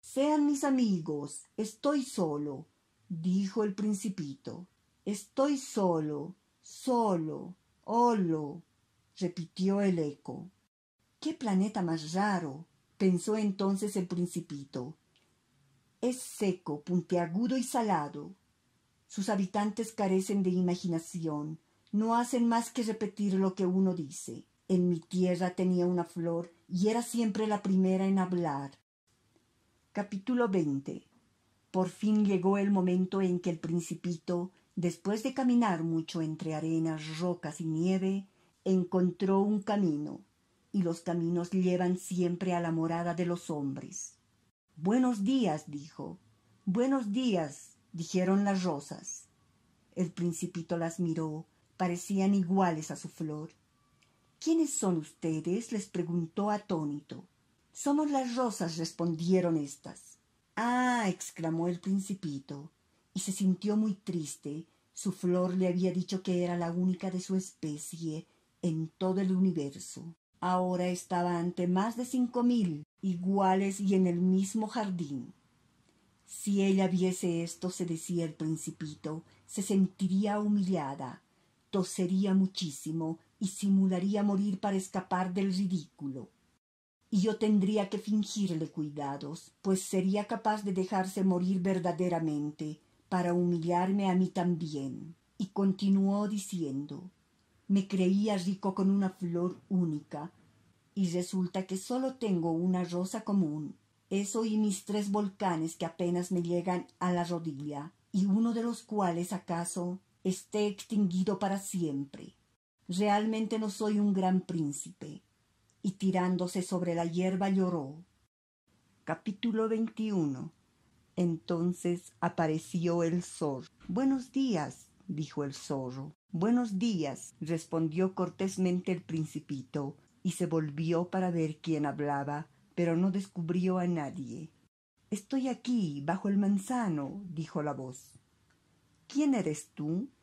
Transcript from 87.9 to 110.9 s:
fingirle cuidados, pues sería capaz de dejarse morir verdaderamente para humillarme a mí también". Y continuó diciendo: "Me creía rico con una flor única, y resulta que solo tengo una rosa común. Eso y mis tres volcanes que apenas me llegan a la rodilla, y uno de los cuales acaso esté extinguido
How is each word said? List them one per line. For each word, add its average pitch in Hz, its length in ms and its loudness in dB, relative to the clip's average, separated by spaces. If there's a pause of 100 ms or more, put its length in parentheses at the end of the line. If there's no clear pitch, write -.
fingirle 196 720 -2
cuidados, 147 800 -8 (100)
pues 190 200 2
sería 196 440 0
capaz 214 380 -2
de 202 100 -2
dejarse 190 500 0
morir 185 380 2
verdaderamente 165 1160 0 (300)
para 175 240 2
humillarme 175 760 2
a 180 60 4
mí 185 140 4
también". 156 840 -2 (220)
Y 190 100 -2
continuó 196 800 2
diciendo: 160 840 -6 (560)
"Me 196 200 4
creía 196 500 4
rico 190 380 -2
con 190 140 4
una 196 200 2
flor 175 500 -2 (100)
única, 160 600 -2 (640)
y 185 140 0
resulta 180 560 -2
que 190 120 -6
solo 262 380 -4
tengo 180 360 0
una 180 320 0
rosa 185 400 -4
común. 156 520 0 (360)
Eso 202 340 -2
y 214 120 0
mis 208 280 0
tres 202 240 -2
volcanes 190 680 -2
que 170 120 -4
apenas 175 440 -2
me 175 120 0
llegan 175 420 -2 (140)
a 180 120 0
la 175 120 2
rodilla, 151 720 -6 (180)
y 196 140 2
uno 226 280 4
de 226 80 0
los 233 220 -4
cuales 180 500 0
acaso 180 640 -4 (240)
esté 208 440 -2
extinguido 202 720 0